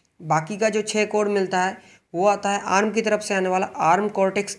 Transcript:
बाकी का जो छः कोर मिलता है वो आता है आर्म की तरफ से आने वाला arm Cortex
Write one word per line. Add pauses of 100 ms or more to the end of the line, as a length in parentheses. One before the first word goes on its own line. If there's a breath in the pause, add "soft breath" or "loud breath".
(200 soft breath)
बाकी
का
जो
छः
कोर
मिलता
है (380 loud breath)
वो
आता
है
आर्म
की
तरफ
से
आने
वाला (180)
arm
Cortex